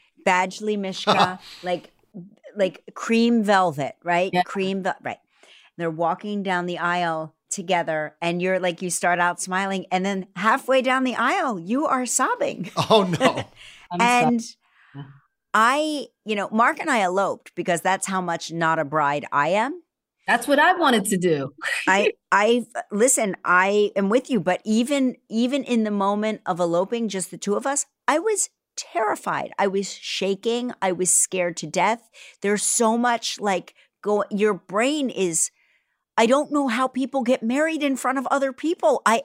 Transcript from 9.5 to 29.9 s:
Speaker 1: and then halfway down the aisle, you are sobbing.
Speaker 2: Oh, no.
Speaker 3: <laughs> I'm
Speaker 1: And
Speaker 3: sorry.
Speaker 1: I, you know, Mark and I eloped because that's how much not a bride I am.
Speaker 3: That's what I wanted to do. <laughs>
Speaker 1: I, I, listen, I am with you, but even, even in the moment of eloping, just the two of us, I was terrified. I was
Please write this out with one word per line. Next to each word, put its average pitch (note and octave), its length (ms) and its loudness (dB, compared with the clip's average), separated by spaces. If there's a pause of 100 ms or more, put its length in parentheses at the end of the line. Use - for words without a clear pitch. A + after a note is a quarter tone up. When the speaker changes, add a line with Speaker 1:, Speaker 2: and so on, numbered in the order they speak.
Speaker 1:
and F#3 120 0
then G3 320 -4
halfway B3+ 460 2
down C4 220 0
the B3 120 -2
aisle, C4+ 440 0
you A#3 260 -2
are B3+ 200 -2
sobbing. C4 680 -2
Speaker 2:
Oh, G3 280 4 (160)
no. - 240 2 (260)
Speaker 3:
<laughs> - 220 -20
I'm F3 100 -2
Speaker 1:
And A#3+ 400 2
Speaker 3:
sorry. - 640 -20 (480)
Speaker 1:
I, C#4 540 2 (180)
you G#3+ 100 -2
know, G3 160 -4
Mark A#3+ 280 2
and F4 100 -4
I A#3+ 120 2
eloped F3+ 540 -2
because F3 260 -2
that's F#3+ 240 -2
how F#3+ 160 -2
much E3+ 300 -6
not E3 280 0
a D3+ 60 -2
bride C#3+ 460 0
I C#3+ 180 2
am. B3+ 320 -2 (460)
Speaker 3:
That's A#3 200 0
what C#4+ 120 4
I E4+ 140 6
wanted C4 320 2
to F#3+ 120 0
do. D3 360 0 (160)
<laughs> - 180 -2
Speaker 1:
I, G3+ 240 4 (220)
I, A3 320 4 (260)
listen, G#3+ 540 2
I G3 500 4
am G3 140 2
with B3 200 2
you, A3+ 120 0
but F3+ 240 0
even, B3 500 2 (140)
even B3 340 0
in A#3 220 0
the G#3 60 -2
moment G#3 540 0
of F3 140 -2
eloping, F#3 480 0
just F#3 240 -6
the E3+ 60 -12
two G3 180 -4
of A3+ 100 -4
us, C#4 200 -2 (240)
I D4 100 2
was G#4 300 -2 (260)
terrified. G3+ 800 -4
I G3+ 100 2
was F#3+ 260 -2